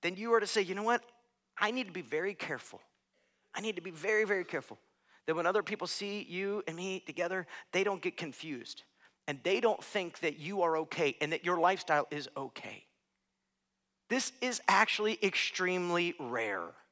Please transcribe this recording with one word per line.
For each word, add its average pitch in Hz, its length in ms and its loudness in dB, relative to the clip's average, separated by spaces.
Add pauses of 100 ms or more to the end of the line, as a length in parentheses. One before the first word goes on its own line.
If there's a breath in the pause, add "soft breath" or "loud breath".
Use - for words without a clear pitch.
then 180 160 -2
you 226 160 2
are 226 80 8
to 208 60 0
say, 208 140 2
"You 185 140 0
know 202 80 -4
what? 233 180 4 (560)
I 214 140 2
need 247 160 -2
to 180 60 -14
be 175 80 -6
very 160 340 -2
careful. - 460 -8 (720)
I - 80 -6
need 208 160 -4
to - 40 -8
be 180 100 -10
very, 208 340 2
very 190 180 0
careful 139 360 -6 (460 soft breath)
that 160 100 0
when 165 100 0
other 190 180 4
people - 240 -4
see 202 360 -4
you 196 440 -4
and 160 80 -6
me 185 240 -6
together, 175 480 -4 (240 loud breath)
they 185 140 4
don't 196 160 0
get 185 160 -4
confused 143 680 -8 (440 soft breath)
and 139 160 -6
they 196 180 4
don't 214 200 4
think 180 380 -4
that 156 180 0
you 180 260 0
are 165 140 4
okay 156 440 0
and 151 100 0
that 165 140 -2
your 175 120 4
lifestyle 165 540 4
is 147 240 -6
okay." 131 500 -10 (1200)
This 247 320 0
is 247 260 0
actually 214 560 4
extremely 175 960 2
rare. 110 560 -2 (160)